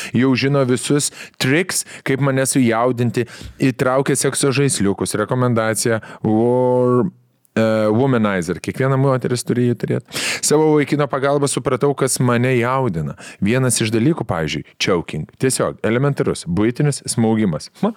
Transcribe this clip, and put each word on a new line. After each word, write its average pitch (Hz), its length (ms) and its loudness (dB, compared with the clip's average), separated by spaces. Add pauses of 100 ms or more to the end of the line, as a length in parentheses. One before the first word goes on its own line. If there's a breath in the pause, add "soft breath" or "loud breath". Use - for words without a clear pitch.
jau 131 260 2
žino 135 320 2
visus 135 460 0 (220 loud breath)
triks, 151 500 0 (160 loud breath)
kaip 135 200 -2
mane 135 240 0
sujaudinti, 120 840 0 (300 loud breath)
įtraukia 135 600 0
sekso 139 320 0
žaisliukus, 113 640 0
rekomendacija, 113 880 0 (180 loud breath)
war-, 123 880 2 (500)
e, 113 60 4 (220)
womanizer. 107 760 2
Kiekviena 131 380 -2
moteris 131 440 0
turi 123 280 0
jį 117 60 -2
turėti. - 420 -6 (240 loud breath)
Savo 156 260 2
vaikino 147 400 2
pagalba 139 400 0
supratau, 135 460 0
kas - 260 -2
mane 123 320 2
jaudina. 117 600 0 (240 loud breath)
Vienas 120 420 0
iš 113 100 0
dalykų, 117 320 2
pavyzdžiui, 80 380 -4 (140)
choking. 80 580 -2
Tiesiog 113 480 -2
elementarus, 123 640 0
buitinis 117 580 0
smaugimas. 110 720 -2
Ma. 208 200 -2